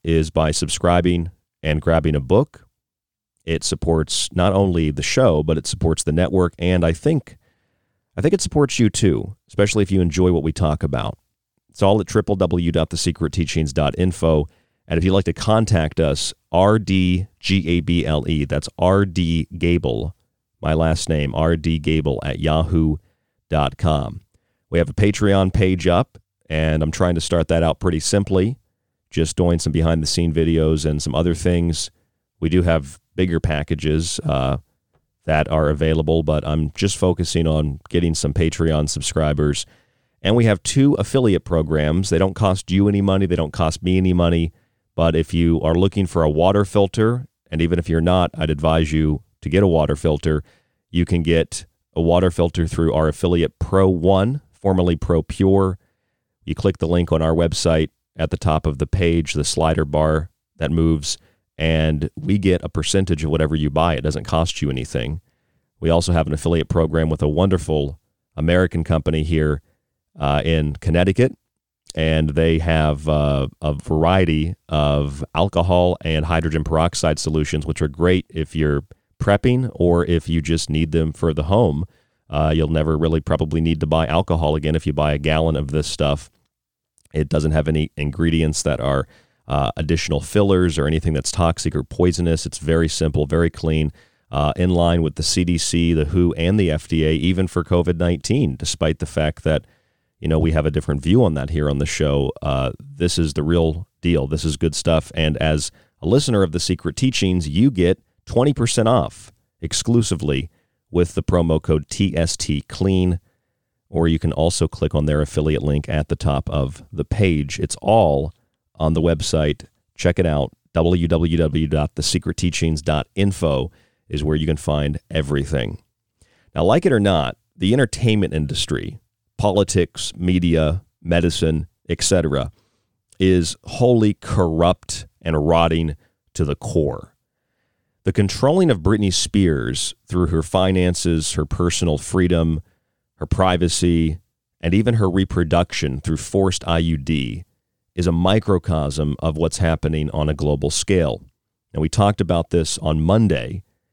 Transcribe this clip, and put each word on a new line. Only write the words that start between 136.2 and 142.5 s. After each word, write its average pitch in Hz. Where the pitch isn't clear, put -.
to 82
the 71
core. -
The 101
controlling 143
of 95
Britney 98
Spears 71
through 90
her 80
finances, 90
her 76
personal 85
freedom, 82